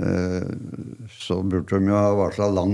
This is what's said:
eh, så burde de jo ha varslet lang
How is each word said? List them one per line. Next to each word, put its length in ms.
eh, 460
så 320
burde 320
de 140
jo 20
ha 140
varslet 400
lang 160